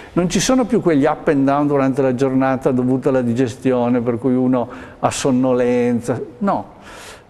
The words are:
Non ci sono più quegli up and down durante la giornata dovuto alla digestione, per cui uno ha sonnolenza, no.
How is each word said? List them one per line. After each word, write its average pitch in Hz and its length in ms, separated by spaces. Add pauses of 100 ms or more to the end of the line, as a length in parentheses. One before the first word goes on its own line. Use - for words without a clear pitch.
(140)
Non 175 140
ci 190 120
sono 262 240
più 208 160
quegli 147 240
up - 240
and 139 160
down 139 220
durante 139 360
la 131 120
giornata 131 560
dovuto 127 380
alla 131 140
digestione, 120 760
per 117 180
cui 127 160
uno 127 340 (320)
ha 131 100
sonnolenza, 123 1120 (180)
no. 180 360 (560)